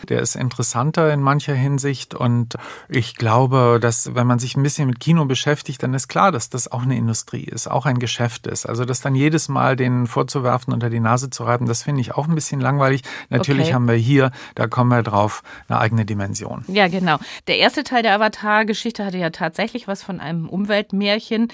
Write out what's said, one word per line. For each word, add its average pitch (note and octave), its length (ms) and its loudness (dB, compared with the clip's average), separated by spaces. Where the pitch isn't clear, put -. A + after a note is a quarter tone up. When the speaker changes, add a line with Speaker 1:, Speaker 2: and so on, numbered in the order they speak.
Speaker 1:
Der A#2+ 140 0
ist B2 140 -2
interessanter C3 760 0
in C#3+ 100 0
mancher C#3 340 2
Hinsicht. C3+ 580 -2
Und A#2+ 420 0
ich - 280 -2
glaube, A#2+ 640 4
dass A#2+ 320 0
wenn A#2+ 140 2
man B2 120 4
sich B2 160 -6
ein C#3 80 2
bisschen C#3+ 240 0
mit B2 120 -2
Kino D#3+ 260 4
beschäftigt, C3+ 560 -2
dann B2+ 140 -2
ist C3+ 120 -4
klar, F#3 240 2
dass B2+ 180 -4
das - 220 -6
auch A#2+ 120 -4
eine C3 120 0
Industrie A#2 480 -4
ist, - 260 -8
auch B2+ 180 0
ein B2 120 2
Geschäft A#2+ 460 -4
ist. - 220 -6
Also A#2+ 180 -4
das B2+ 160 -4
dann C3+ 140 0
jedes D3 340 2
Mal C3 260 2
denen B2 300 2
vorzuwerfen, B2+ 680 -2
unter A#2 200 -2
die A#2 100 0
Nase B2 300 0
zu - 120 -8
reiben, A#2+ 220 0
das A#2 180 -2
finde C#3+ 180 -2
ich - 120 -6
auch D3 140 -4
ein E3 80 2
bisschen D3 260 -4
langweilig. C3+ 400 2
Natürlich C#3 360 2
Speaker 2:
Okay. - 80 2
Speaker 1:
haben A#2+ 140 2
wir A#2 80 6
hier, C3 360 4
da A#2+ 140 0
kommen B2 240 2
wir A#2+ 120 4
drauf, G#2 380 0
eine A#2 120 0
eigene A2+ 260 2
Dimension. G2+ 640 -6
Speaker 2:
Ja, F#3+ 200 2
genau. F3 300 0
Der F3 100 2
erste B3+ 260 2
Teil A#3+ 200 0
der G#3 100 4
Avatar-Geschichte G#3+ 880 0
hatte F#3 140 -6
ja E3 140 -2
tatsächlich F#3 560 -6
was G3 160 -6
von F#3+ 160 -8
einem E3 280 -6
Umweltmärchen. G#3 1080 -2